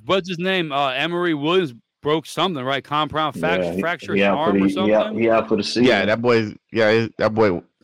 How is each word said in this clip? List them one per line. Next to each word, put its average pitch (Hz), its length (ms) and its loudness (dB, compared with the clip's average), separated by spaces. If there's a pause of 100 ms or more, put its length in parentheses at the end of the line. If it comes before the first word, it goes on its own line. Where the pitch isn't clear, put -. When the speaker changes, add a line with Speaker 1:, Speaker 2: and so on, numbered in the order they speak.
Speaker 1:
what's 180 240 -2
his 180 100 -6
name? 180 320 -2
Uh, 139 180 0
Emory 165 440 -2
Williams 156 400 0 (280)
broke 151 240 -2
something, 160 380 -4
right? 135 200 -2
Compound 151 560 -2
fact-, 160 240 -2
Speaker 2:
Yeah, 85 100 -4
he, 92 80 -4
Speaker 1:
fracture 165 320 -4
Speaker 2:
he 98 80 0
Speaker 1:
his 98 60 4
Speaker 2:
out 101 80 2
for - 40 -4
Speaker 1:
arm - 180 0
or - 20 2
Speaker 2:
the, 95 80 2
he 98 260 0
out, 107 120 4
Speaker 1:
something? 107 160 -6
Speaker 2:
he 113 80 2
out 110 180 2
for 113 100 0
the 101 60 -4
season. 117 220 0
Speaker 3:
Yeah, 107 200 4
that 110 160 0
boy's, 117 320 2 (180)
yeah, 110 200 4
his, 113 260 2
that 107 160 0
boy, 104 280 2 (220)